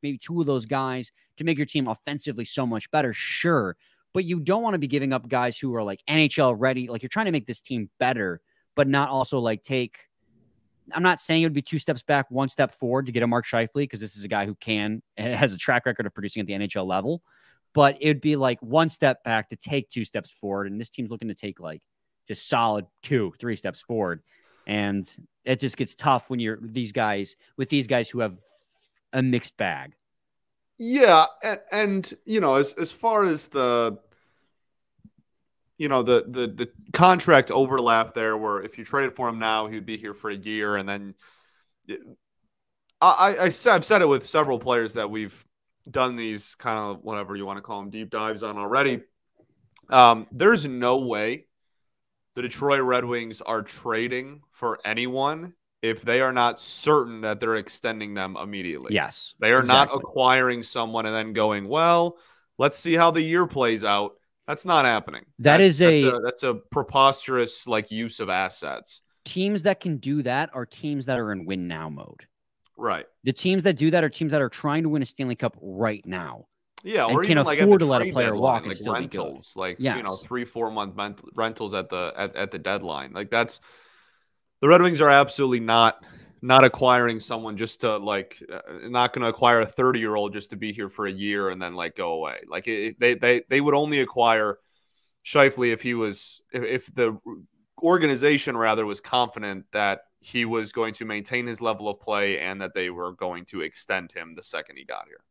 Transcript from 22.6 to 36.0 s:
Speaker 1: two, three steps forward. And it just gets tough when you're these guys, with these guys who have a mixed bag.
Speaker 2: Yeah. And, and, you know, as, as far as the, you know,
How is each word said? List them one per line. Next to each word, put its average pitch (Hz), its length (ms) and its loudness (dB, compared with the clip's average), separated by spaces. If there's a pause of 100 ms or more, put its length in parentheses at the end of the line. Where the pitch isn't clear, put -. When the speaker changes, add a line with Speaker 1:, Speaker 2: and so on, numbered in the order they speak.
Speaker 1:
two, 110 360 -2
three 117 180 -6
steps - 260 -10
forward. 95 400 -4 (440)
And 101 400 -4 (380)
it 127 160 0
just 131 160 -4
gets - 180 -6
tough 135 360 0
when 123 100 -4
you're 110 220 -4
these 113 300 -8
guys, 104 440 -2 (220)
with 131 100 -4
these 139 180 0
guys 120 220 0
who 120 120 -6
have 95 180 -4 (720)
a 131 100 0
mixed 127 360 -2
bag. 76 360 -6 (840)
Speaker 2:
Yeah. 226 480 6 (160)
And, 214 180 -4 (100)
and, 196 440 -2 (100)
you 214 160 -2
know, 143 140 4
as, 139 200 2
as - 180 -6
far 220 320 0
as 160 240 -2
the, 120 500 0 (1800)
you 151 140 -4
know, 131 120 2